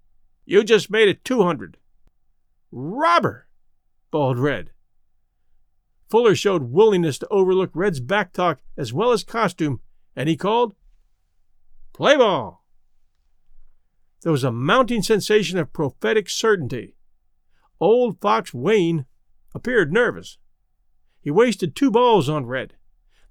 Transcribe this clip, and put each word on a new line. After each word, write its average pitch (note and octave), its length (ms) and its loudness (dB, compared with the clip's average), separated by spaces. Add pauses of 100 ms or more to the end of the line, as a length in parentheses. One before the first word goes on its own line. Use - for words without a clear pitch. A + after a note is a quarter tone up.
(460)
You G#3 180 4
just G#3 260 2
made G#3+ 200 4
it - 160 -4
two B3 180 2
hundred." C#3 340 -4 (920)
"Robber," A3 760 -2 (600)
bawled C3+ 300 -2
Red. B2 320 -4 (1400)
Fuller A3 260 4
showed D#3+ 360 -2
willingness F3+ 480 4
to - 100 -10
overlook F#3 440 0
Red's E3+ 260 -2
back F#3 340 -4
talk F3 280 -2 (140)
as B2+ 160 -8
well G#3 200 -2
as G#3+ 120 0
costume, F3 580 -4 (340)
and C3 120 -4
he D#3+ 80 0
called, A3 400 -2 (1160)
"Play B3+ 240 4
ball." E3 480 0 (1600)
There E3+ 100 -2
was C3+ 120 0
a C3+ 80 0
mounting G#3 520 0
sensation G#3 540 0
of D#3 160 -4
prophetic G#3 560 -2
certainty. D#3+ 640 -4 (840)
Old A3+ 420 2
Fox G#3+ 320 -2
Wayne E3 520 0 (500)
appeared A3+ 360 -2
nervous. F3 460 -4 (840)
He C#3+ 100 -6
wasted G3+ 440 0
two C#4 160 2
balls A3 380 4
on D3+ 160 -4
Red. A#2+ 300 -8 (560)